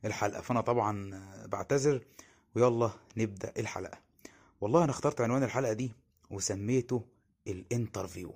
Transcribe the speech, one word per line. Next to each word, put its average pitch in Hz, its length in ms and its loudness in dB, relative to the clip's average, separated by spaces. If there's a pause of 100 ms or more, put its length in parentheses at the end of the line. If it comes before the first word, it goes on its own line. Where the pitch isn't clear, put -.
الحلقة. 104 360 -2
فأنا 117 200 2
طبعًا 104 600 0 (240)
بعتذر، 131 560 2 (540)
ويلا 117 340 6 (280)
نبدأ 107 400 -2
الحلقة. 98 400 -6 (640)
والله 131 220 4
أنا 135 80 2
اخترت 143 300 0
عنوان 123 220 2
الحلقة 123 300 0
دي 120 180 -2 (400)
وسميته 110 840 -2 (340)
الانترفيو. 92 880 -6